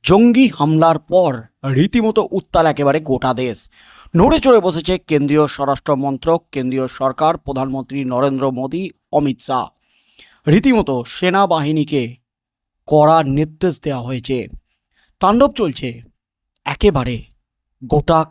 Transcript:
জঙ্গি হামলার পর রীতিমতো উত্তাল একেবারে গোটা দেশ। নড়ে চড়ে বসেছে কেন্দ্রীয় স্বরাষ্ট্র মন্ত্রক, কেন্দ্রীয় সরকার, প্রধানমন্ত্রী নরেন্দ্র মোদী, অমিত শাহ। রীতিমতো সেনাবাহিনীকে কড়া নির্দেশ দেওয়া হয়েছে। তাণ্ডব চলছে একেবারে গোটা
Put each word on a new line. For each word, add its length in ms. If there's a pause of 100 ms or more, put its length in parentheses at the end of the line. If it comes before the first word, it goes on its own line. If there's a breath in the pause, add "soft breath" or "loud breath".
জঙ্গি 460
হামলার 500
পর 320 (440)
রীতিমতো 460 (100)
উত্তাল 360
একেবারে 320
গোটা 340
দেশ। 240 (580 loud breath)
নড়ে 240
চড়ে 220
বসেছে 320 (140)
কেন্দ্রীয় 400
স্বরাষ্ট্র 480
মন্ত্রক, 440 (120)
কেন্দ্রীয় 360
সরকার, 500
প্রধানমন্ত্রী 680
নরেন্দ্র 460
মোদী, 320 (280)
অমিত 300
শাহ। 240 (840 soft breath)
রীতিমতো 480 (120)
সেনাবাহিনীকে 960 (840)
কড়া 300 (120)
নির্দেশ 520
দেওয়া 260
হয়েছে। 300 (840)
তাণ্ডব 320
চলছে 360 (760)
একেবারে 500 (680)
গোটা 380 (120)